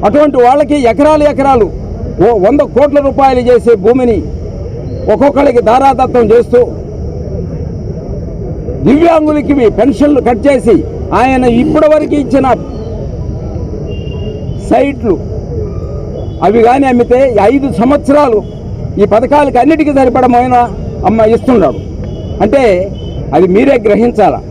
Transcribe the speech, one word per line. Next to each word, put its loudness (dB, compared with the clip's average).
అటువంటి 2
వాళ్ళకి 2
ఎకరాలు 2
ఎకరాలు 2
ఓ 4
వంద 2
కోట్ల 2
రూపాయలు 2
చేసే 4
భూమిని 2
ఒక్కొక్కరికి 2
దారాదత్తం 2
చేస్తూ, 4
దివ్యాంగులకి 2
మీ 4
పెన్షన్లు 2
కట్ -2
చేసి, 2
ఆయన 0
ఇప్పటివరకు 2
ఇచ్చిన 0
సైట్లు 0
అవి 2
కానీ 2
అమ్మితే 2
ఐదు 0
సంవత్సరాలు 2
ఈ 4
పథకాలకి 2
అన్నిటికీ 2
సరిపడమైన 2
అమ్మ 2
ఇస్తున్నాడు. 0
అంటే 2
అది 4
మీరే 4
గ్రహించాలా. 2